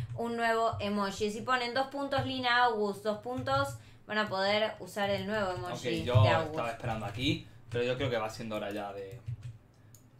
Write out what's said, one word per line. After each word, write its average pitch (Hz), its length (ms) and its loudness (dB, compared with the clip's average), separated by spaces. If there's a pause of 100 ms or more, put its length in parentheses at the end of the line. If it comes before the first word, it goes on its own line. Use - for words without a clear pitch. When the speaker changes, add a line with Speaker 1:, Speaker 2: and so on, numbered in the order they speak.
(160)
Speaker 1:
un 233 200 -4
nuevo 226 440 4
emoji. 202 500 0
Si 214 120 -6
ponen 240 320 0
dos 269 140 2
puntos, 269 380 -2
Lina 254 380 4
August, 208 400 0
dos 208 140 0
puntos, 262 580 0 (320)
van 214 100 0
a 208 100 2
poder 208 520 2
usar 196 300 -2
el 190 180 0
nuevo 202 240 0
emoji 131 480 -2
Speaker 2:
Ok, 110 60 -4
yo 120 180 8
Speaker 1:
de 85 60 8
August. 80 240 2
Speaker 2:
estaba 117 180 -2
esperando 110 340 -4
aquí, 127 400 -2 (240)
pero 120 140 0
yo 123 120 0
creo 139 140 -2
que 120 80 2
va 110 100 -2
siendo 110 280 -6
hora 101 160 -4
ya 101 220 -6
de 98 260 -10 (1000)